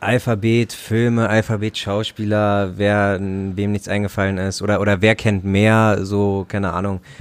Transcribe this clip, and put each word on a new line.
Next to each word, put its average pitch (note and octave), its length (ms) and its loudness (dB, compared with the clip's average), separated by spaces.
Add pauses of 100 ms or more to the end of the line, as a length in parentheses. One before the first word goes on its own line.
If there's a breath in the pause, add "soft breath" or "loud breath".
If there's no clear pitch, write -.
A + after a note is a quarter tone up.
Alphabet, A2+ 720 0
Filme, A#2 560 0
Alphabet, G#2+ 500 0
Schauspieler, G#2 1000 -2
wer, G2+ 440 2
wem G2 520 -4
nichts G#2 160 -4
eingefallen G2 500 -2
ist. F#2+ 240 -4
Oder, G2+ 180 0
oder G2+ 200 2
wer A2 160 4
kennt G2 280 0
mehr, G#2+ 580 4
so, G2 460 0
keine G2 240 -4
Ahnung, F#2 280 -4 (200 loud breath)